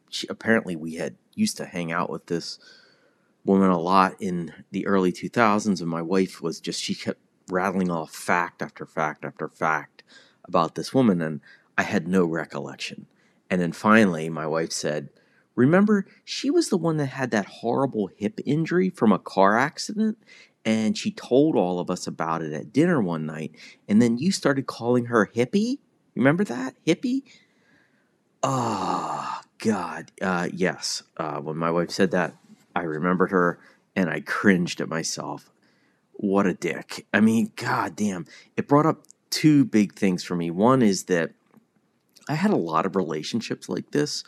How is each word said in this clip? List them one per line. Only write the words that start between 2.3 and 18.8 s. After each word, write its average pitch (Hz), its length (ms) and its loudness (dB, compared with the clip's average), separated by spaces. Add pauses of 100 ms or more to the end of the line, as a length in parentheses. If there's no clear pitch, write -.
woman 95 260 4
a 87 100 2
lot 92 400 4
in 87 320 -4 (180)
the 95 160 -4
early 95 240 4
two 87 180 -6
thousands, 104 520 2
and 85 100 -4
my 82 120 -4
wife 92 380 0
was 80 200 -6
just, - 200 -8
she - 140 -4
kept - 240 -8 (320)
rattling 90 400 0
off 80 220 -6
fact 87 500 -4
after 76 240 -12
fact 76 380 -4
after 73 240 -10
fact - 560 -4 (400)
about 87 320 0
this - 180 -8
woman, 113 260 4
and 80 200 -4 (380)
I 98 60 2
had 92 220 -2
no 90 200 2
recollection. 76 800 -8 (420)
And 92 100 -2
then 85 140 0
finally, 98 560 4
my 78 180 -6
wife 80 260 -2
said, 76 360 -4 (460)
"Remember, 196 520 4 (160)
she - 280 -6
was 330 180 2
the 214 80 0
one 160 220 0
that 143 80 0
had 131 240 -6
that 107 160 0
horrible 117 680 -2
hip - 300 -6
injury 165 460 0